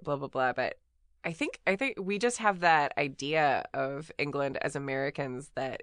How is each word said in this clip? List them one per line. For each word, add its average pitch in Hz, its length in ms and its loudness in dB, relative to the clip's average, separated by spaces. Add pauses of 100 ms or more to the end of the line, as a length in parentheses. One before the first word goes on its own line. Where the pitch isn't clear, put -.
blah, 143 140 -2
blah, 139 120 -6
blah. 131 240 2
But - 260 -2 (460)
I 165 80 -4
think, - 340 -4
I 190 100 4
think 262 240 -2
we 196 180 -2
just 233 200 0
have 202 220 2
that 160 380 6
idea 139 760 2
of 139 460 -4
England 139 420 0
as 139 160 -2
Americans 139 800 -2
that 131 280 -4